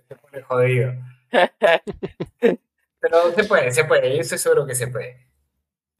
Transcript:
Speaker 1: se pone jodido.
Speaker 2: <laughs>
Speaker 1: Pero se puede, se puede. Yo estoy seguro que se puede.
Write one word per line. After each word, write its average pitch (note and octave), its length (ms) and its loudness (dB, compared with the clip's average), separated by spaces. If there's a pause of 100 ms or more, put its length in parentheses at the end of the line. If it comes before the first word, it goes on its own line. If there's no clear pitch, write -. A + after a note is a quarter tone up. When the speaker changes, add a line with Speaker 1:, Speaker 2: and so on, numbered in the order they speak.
Speaker 1:
se - 100 -20
pone - 260 -20
jodido. B2+ 500 0 (400)
Speaker 2:
<laughs> F3+ 560 2 (1120)
Speaker 1:
Pero E3+ 340 2
se G#3 100 2
puede, D#3 260 2
se D3+ 140 0
puede. C#3 300 2
Yo D#3+ 60 -2
estoy E3+ 180 -6
seguro D3+ 280 0
que B2 80 -6
se B2 140 -4
puede. - 380 -12 (720)